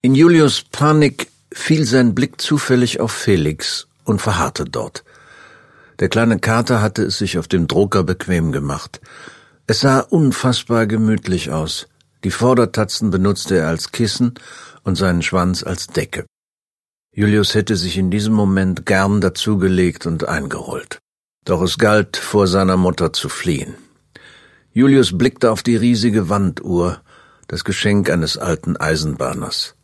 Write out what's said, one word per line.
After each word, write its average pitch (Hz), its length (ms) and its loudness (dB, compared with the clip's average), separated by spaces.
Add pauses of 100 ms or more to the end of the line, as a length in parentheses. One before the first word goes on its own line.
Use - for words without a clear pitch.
In 131 120 4
Julius' 156 560 6
Panik 151 600 2 (200)
fiel 156 320 0
sein 117 300 4
Blick - 260 -2
zufällig 127 600 0
auf 113 100 -2
Felix - 760 -2 (160)
und 104 180 0
verharrte 85 440 -4
dort. - 360 -10 (960)
Der 98 100 0
kleine 113 300 0
Kater 113 420 0
hatte 107 220 -2
es 95 160 -4
sich 95 180 -4
auf 80 120 -4
dem 85 180 0
Drucker 98 380 0
bequem 85 480 -2
gemacht. 71 480 -8 (680)
Es - 140 0
sah 135 180 4
unfassbar 123 880 0
gemütlich 101 640 -2
aus. 78 380 -6 (340)
Die 95 80 -2
Vordertatzen 113 800 0
benutzte 95 460 0
er 80 100 2
als 80 240 -4
Kissen 120 440 -2 (500)
und 95 100 -2
seinen 87 280 0
Schwanz 90 420 -2
als - 240 -6
Decke. - 380 -6 (840)
Julius 104 440 2
hätte 107 180 0
sich 87 240 -4
in 92 140 0
diesem 107 220 0
Moment 95 520 0
gern 98 340 2
dazugelegt 92 840 0
und 82 220 -4
eingerollt. - 720 -8 (440)
Doch 87 180 0
es 92 160 -2
galt, 107 380 2
vor 101 300 0
seiner 92 300 2
Mutter 87 360 0
zu - 160 -6
fliehen. - 460 -6 (960)
Julius 127 480 4
blickte 123 320 2
auf 104 140 -4
die 120 100 2
riesige 110 540 2
Wanduhr, 90 720 -2 (460)
das - 180 -8
Geschenk 101 440 0
eines 80 300 0
alten 82 400 -4
Eisenbahners. 69 1040 -4